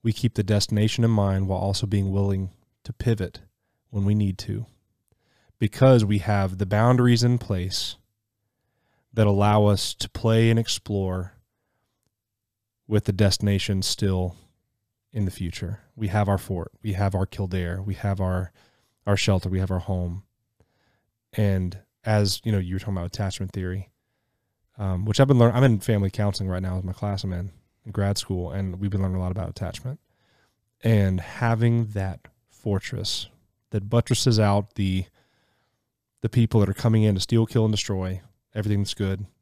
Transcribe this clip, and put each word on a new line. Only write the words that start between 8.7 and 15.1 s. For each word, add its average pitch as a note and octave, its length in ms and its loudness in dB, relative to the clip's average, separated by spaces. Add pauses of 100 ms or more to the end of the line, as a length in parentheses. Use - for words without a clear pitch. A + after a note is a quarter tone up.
that A2 140 2
allow G#2 400 4
us G2+ 280 2
to - 140 -8
play A2+ 420 2
and A2+ 80 4
explore F#2+ 760 -4 (1500)
with G#2+ 200 0
the G#2 60 0
destination G2 720 2
still F2+ 540 -2 (760)